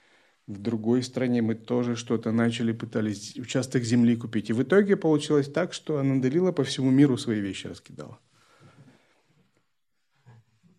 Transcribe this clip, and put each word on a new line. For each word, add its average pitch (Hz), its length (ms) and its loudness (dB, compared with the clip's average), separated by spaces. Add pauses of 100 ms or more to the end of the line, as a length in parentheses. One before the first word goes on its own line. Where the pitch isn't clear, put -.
(500)
В 101 80 -12
другой 117 460 0
стране 123 380 -2
мы 113 120 0
тоже 120 400 -2
что-то 113 380 -4
начали, 117 400 0
пытались 107 640 -6
участок 127 480 -2
земли 120 320 4
купить. 113 340 -6
И - 20 0
в 110 80 0
итоге 196 360 4
получилось 151 520 2
так, 175 240 -4
что - 260 -6
Ананда 135 300 0
Лила 180 220 2
по 175 140 0
всему 135 260 0
миру 131 260 6
свои 117 220 -2
вещи 98 300 -6
раскидала. - 500 -16 (2500)